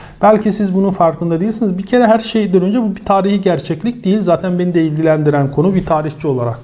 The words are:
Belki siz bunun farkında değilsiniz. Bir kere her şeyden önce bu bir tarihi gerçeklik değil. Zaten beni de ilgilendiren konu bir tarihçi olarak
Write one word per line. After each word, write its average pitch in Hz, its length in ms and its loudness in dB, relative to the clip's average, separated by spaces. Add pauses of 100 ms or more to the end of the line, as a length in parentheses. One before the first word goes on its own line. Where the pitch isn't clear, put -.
(220)
Belki 214 300 4
siz 190 240 -2
bunun 196 160 2
farkında 165 500 0
değilsiniz. 214 360 -2
Bir 190 80 -8
kere 247 220 2
her 220 120 4
şeyden 202 420 0
önce 208 200 0
bu 196 140 -2
bir - 100 -14
tarihi 196 360 2
gerçeklik 175 640 -4
değil. 196 160 2
Zaten 175 400 0
beni 180 140 0
de 165 100 2
ilgilendiren 151 680 0
konu 185 240 0
bir 180 100 0
tarihçi 156 420 -4
olarak 120 360 -2